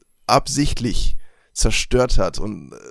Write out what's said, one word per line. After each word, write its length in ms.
absichtlich 880
zerstört 640
hat 220
und, 340
äh, 20